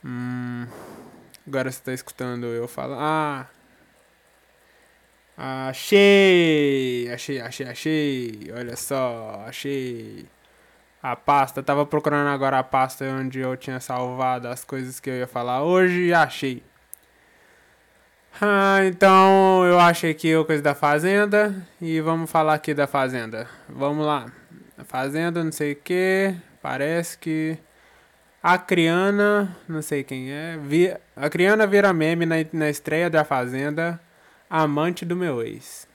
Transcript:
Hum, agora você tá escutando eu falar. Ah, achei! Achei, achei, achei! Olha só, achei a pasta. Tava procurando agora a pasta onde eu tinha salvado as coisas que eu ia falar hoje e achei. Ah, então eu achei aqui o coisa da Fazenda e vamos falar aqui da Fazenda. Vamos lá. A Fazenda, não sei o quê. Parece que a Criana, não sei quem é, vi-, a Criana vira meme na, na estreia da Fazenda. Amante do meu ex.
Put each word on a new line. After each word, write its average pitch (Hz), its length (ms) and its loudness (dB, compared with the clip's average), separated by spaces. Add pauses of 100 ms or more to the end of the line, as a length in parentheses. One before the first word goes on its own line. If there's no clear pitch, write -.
Hum, 123 600 -8 (800)
agora 131 280 -4
você - 100 -16
tá 131 100 -8
escutando 123 540 -8
eu 117 220 -6
falar. 131 320 -8
Ah, 151 460 -2 (2000)
achei! 143 1700 4
Achei, 123 300 -8
achei, 123 260 -12
achei! 127 880 -4
Olha 120 220 -10
só, 117 680 -6
achei 120 800 -10 (760)
a 123 140 -6
pasta. 135 460 0
Tava 143 240 0
procurando 147 420 0
agora 135 300 0
a 127 40 0
pasta 131 440 -2
onde 131 340 -6
eu 127 160 -4
tinha 131 240 -10
salvado 127 680 -4
as 120 160 -10
coisas 131 360 -10
que - 80 -8
eu 127 60 -4
ia 123 120 -4
falar 123 360 -4
hoje 180 460 2
e 175 60 2
achei. 135 480 0 (1800)
Ah, 196 440 4
então 190 840 8
eu 175 140 6
achei 170 300 4
aqui 160 260 0
o 156 80 2
coisa 151 180 0
da 143 120 2
Fazenda 196 800 2 (260)
e 160 220 -2
vamos 165 280 -2
falar 156 240 4
aqui 151 200 -4
da 143 120 0
Fazenda. 120 640 -4 (200)
Vamos 147 380 -4
lá. 131 240 -4 (460)
A - 80 -20
Fazenda, 160 580 -4
não 160 100 -4
sei 147 200 -4
o 143 40 -8
quê. 190 580 0 (280)
Parece 147 560 -4
que 156 400 -4 (840)
a 180 160 4
Criana, 190 1000 2 (120)
não 160 140 -6
sei 143 220 -4
quem 131 280 -10
é, 160 260 -10
vi-, 156 360 2 (220)
a 143 140 -2
Criana 208 360 4
vira 202 280 4
meme 165 320 0
na, 165 100 0 (160)
na 156 180 0
estreia 156 380 -2
da 160 160 2
Fazenda. 147 760 -4 (520)
Amante 160 520 0
do 170 100 -4
meu 170 300 -4
ex. - 500 -14